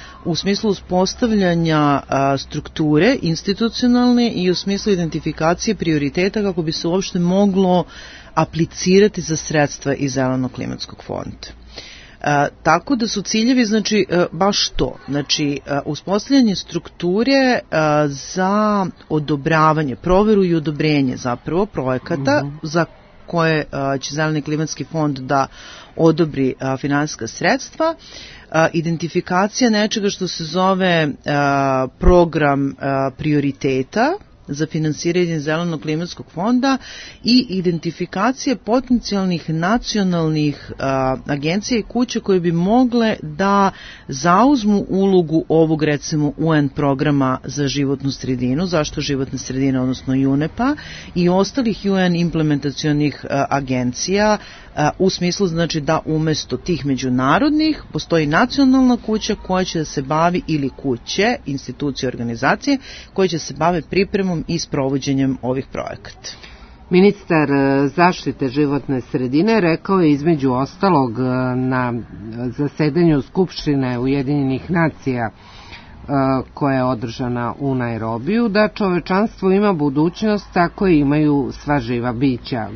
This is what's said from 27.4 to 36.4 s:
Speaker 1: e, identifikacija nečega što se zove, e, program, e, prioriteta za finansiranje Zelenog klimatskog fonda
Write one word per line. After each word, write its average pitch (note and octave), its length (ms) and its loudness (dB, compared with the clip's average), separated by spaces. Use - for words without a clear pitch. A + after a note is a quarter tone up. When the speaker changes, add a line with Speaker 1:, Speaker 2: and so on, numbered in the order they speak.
Speaker 1:
e, D#3+ 220 4
identifikacija F3 960 0
nečega G#3+ 400 0
što F#3 180 -4
se - 160 -10
zove, F#3 440 0
e, E3 200 2
program, D3+ 720 4
e, C3 40 -6
prioriteta C#3+ 960 0
za D3 180 -4
finansiranje E3 760 -2
Zelenog D#3 420 -2
klimatskog D#3 500 -6
fonda B3 460 0